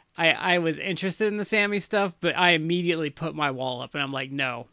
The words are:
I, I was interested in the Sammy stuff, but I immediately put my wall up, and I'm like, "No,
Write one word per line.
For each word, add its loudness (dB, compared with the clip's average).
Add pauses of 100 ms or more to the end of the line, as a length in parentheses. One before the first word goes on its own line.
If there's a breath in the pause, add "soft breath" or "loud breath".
(160 soft breath)
I, 4
I 2
was 0
interested -2
in -2
the -4
Sammy 0
stuff, 0
but 0
I 6
immediately 2
put -6
my 0
wall -4
up, -12
and -2
I'm -4
like, -6
"No, -4